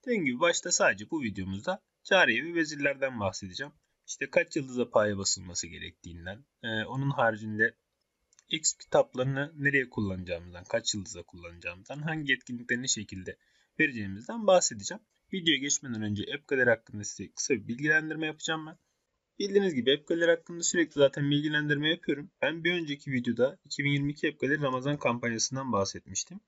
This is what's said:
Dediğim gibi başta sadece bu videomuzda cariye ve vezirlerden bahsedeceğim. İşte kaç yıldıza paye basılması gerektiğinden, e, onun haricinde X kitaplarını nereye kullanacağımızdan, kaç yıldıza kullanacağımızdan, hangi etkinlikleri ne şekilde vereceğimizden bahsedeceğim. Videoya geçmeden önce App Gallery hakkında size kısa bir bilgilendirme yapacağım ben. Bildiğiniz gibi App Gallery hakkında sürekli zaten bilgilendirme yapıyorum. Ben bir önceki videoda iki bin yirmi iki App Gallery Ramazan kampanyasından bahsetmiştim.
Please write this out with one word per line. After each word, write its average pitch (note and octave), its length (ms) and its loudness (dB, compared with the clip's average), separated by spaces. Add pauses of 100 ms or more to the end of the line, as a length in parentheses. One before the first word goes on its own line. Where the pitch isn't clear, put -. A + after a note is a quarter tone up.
Dediğim A3+ 200 0
gibi B2 140 0
başta E3+ 320 2
sadece G#2+ 380 2
bu A2 140 -4
videomuzda G2 600 -4 (200)
cariye C#3 400 4
ve E3+ 120 -6
vezirlerden C#3 640 0
bahsedeceğim. G2+ 540 -4 (340)
İşte - 220 -8
kaç E3+ 260 2
yıldıza B2+ 340 -2
paye G#2 280 4
basılması F#2 500 -2
gerektiğinden, E2+ 800 -14 (180)
e, A#2 40 -6
onun A2+ 420 -2
haricinde A2 680 2 (720)
X D#3 240 -2
kitaplarını C3+ 840 0
nereye C#3 320 2
kullanacağımızdan, F2+ 760 -6
kaç - 300 -4
yıldıza F#2 300 -10
kullanacağımızdan, F2 800 -14
hangi D#3 320 -2
etkinlikleri A#2+ 480 -4
ne C3 60 -6
şekilde F#2+ 500 -6 (420)
vereceğimizden C3 680 -2
bahsedeceğim. F3+ 560 2 (300)
Videoya E3 240 2
geçmeden C3 440 -4
önce G#2 220 -2 (120)
App C#3+ 120 -12
Gallery B2+ 220 4
hakkında A2 340 0
size - 280 -12
kısa - 220 -2
bir G2+ 140 -4
bilgilendirme D#3 580 0
yapacağım D#3 400 -4
ben. D#3 120 -16 (640)
Bildiğiniz G3 340 2
gibi B2+ 200 2
App D3+ 140 -2
Gallery E3+ 220 4
hakkında E3+ 340 0
sürekli E3 300 2
zaten C#3+ 380 4
bilgilendirme D3 580 0
yapıyorum. D3+ 420 -2 (100)
Ben D#3+ 220 -2
bir F3 100 2
önceki D3 380 -4
videoda A#2+ 540 2
iki - 180 -6
bin C#3+ 80 2
yirmi C#3+ 200 2
iki D3 180 -2
App C#3+ 100 -8
Gallery C#3+ 220 0
Ramazan C3+ 360 0
kampanyasından A#2+ 720 0
bahsetmiştim. G2 760 -2